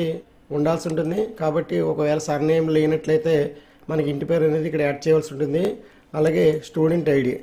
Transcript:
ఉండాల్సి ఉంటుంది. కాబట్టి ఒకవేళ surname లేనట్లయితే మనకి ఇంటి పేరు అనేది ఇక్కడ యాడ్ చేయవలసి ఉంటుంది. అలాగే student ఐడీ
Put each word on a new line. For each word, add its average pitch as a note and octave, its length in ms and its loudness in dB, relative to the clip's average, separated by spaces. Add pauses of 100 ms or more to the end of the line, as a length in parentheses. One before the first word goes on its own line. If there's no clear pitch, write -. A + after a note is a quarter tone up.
(560)
ఉండాల్సి D#3+ 360 0
ఉంటుంది. E3 280 -2 (220)
కాబట్టి D#3+ 360 -2 (140)
ఒకవేళ D3+ 280 0 (100)
surname D#3 380 2 (100)
లేనట్లయితే D#3 580 2 (560)
మనకి D#3 220 0
ఇంటి C#3+ 160 -6
పేరు D#3+ 200 2
అనేది D#3 200 0
ఇక్కడ D3+ 180 0
యాడ్ C#3+ 180 -4
చేయవలసి D#3 300 2
ఉంటుంది. D3 280 0 (560)
అలాగే D#3+ 260 2 (240)
student D#3+ 480 0
ఐడీ B2+ 260 0